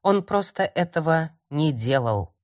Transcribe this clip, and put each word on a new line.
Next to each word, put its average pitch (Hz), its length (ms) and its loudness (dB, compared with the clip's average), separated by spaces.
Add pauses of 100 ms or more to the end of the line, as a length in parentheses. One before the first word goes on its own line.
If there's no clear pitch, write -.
Он 202 220 2
просто 196 400 -2
этого 160 640 0 (200)
не 151 220 0
делал. 117 600 -2 (100)